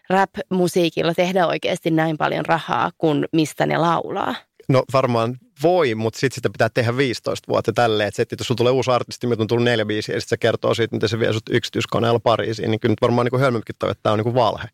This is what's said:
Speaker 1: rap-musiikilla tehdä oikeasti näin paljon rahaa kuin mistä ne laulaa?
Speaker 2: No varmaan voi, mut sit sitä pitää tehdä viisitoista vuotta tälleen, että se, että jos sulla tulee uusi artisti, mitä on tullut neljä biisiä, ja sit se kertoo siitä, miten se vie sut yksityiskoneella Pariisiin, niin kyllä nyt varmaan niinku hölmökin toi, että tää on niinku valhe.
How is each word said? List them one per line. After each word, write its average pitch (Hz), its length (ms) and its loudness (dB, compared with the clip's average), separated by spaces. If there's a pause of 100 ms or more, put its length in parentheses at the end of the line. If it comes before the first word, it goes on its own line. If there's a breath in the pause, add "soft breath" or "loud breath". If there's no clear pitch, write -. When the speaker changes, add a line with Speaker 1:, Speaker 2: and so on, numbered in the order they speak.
Speaker 1:
rap-musiikilla 180 1040 0
tehdä 180 340 2
oikeasti 160 440 -2
näin 160 260 2
paljon 151 280 -2
rahaa 165 520 -2
kuin 147 340 0
mistä 151 340 0
ne 147 120 0
laulaa? 170 580 -2 (340)
Speaker 2:
No 131 140 4 (100)
varmaan 123 440 0 (260)
voi, 160 320 4
mut 110 200 -2
sit - 180 -2
sitä - 160 -2
pitää 113 200 0
tehdä 120 280 0
viisitoista 123 500 -2
vuotta 110 260 0
tälleen, 110 340 2
että 98 80 -8
se, 123 60 0
että 117 180 -4
jos 110 80 -8
sulla 120 100 -2
tulee 120 140 4
uusi 127 200 0
artisti, - 360 -2
mitä 113 140 0
on 107 60 0
tullut 120 160 2
neljä 117 220 2
biisiä, 107 300 -4
ja 113 60 -4
sit - 80 -10
se 117 80 -2
kertoo 117 360 0
siitä, 113 220 -2
miten 110 140 0
se 113 100 -4
vie 110 140 0
sut 110 160 -6
yksityiskoneella 117 680 0
Pariisiin, 110 520 0
niin 107 80 0
kyllä 117 120 2
nyt 107 100 -2
varmaan 120 240 2
niinku 123 120 -2
hölmökin 120 420 -2
toi, 95 120 -2
että - 120 -8
tää 110 80 2
on 107 80 2
niinku 117 140 -2
valhe. 113 400 0